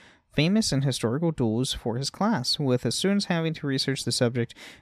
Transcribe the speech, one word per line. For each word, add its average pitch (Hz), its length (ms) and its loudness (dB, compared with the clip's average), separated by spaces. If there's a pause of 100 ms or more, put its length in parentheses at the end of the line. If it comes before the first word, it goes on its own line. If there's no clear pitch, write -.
(320)
famous 190 400 2
in 135 120 2
historical 139 480 0
duels 123 420 0
for 113 240 -4
his 135 140 -6
class, 196 480 0
with 127 240 2
the 120 80 0
students 196 340 0
having 165 300 0
to - 120 -8
research 135 380 -2
the 120 60 0
subject 120 420 0 (280)